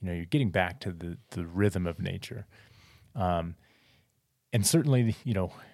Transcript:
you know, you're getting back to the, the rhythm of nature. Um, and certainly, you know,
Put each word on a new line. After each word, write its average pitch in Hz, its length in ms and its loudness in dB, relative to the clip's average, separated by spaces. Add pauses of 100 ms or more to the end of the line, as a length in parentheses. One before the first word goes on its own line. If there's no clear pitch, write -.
you 92 80 -6
know, 87 60 -2
you're 85 100 -4
getting 123 260 0
back 90 300 0
to 95 120 -6
the, 85 260 -10 (120)
the 87 160 -6
rhythm 92 400 2
of 85 140 -4
nature. 92 460 -8 (680)
Um, 85 400 0 (960)
and 196 140 4
certainly, 127 560 4
you 123 100 -2
know, 92 200 0 (220)